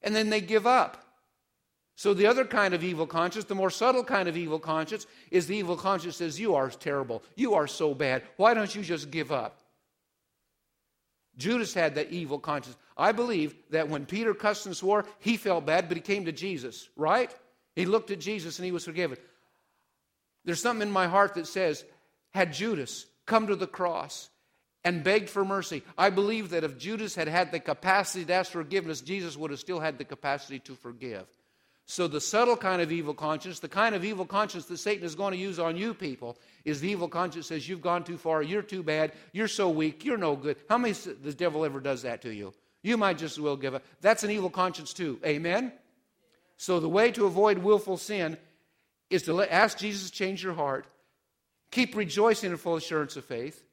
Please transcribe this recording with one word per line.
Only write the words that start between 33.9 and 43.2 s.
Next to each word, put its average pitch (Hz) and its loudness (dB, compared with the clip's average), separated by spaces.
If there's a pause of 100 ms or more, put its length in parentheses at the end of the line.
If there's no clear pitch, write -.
of 175 -2
evil 196 -4
conscience 196 -4
that 170 -10
Satan 202 -2
is 160 -8
going 196 -2
to 185 -4
use 185 -4
on 165 0
you 214 -4
people, 123 -8 (260)
is 151 -2
the 170 -2
evil 175 -2
conscience 165 -4
that 165 -6
says, 139 -6
"You've 175 -8
gone 175 0
too 170 -10
far, 160 0
you're 180 -2
too 190 -8
bad, 156 2 (220)
you're 208 0
so 190 2
weak, 156 0
you're 247 0
no 156 2
good." 139 -4 (120)
How 226 6
many 240 2
s-, - -6 (140)
the 143 -6
devil 156 0
ever 139 -4
does 131 -2
that 120 -6
to 117 -8
you? 101 -10 (280)
You 233 2
might 196 4
just 160 -8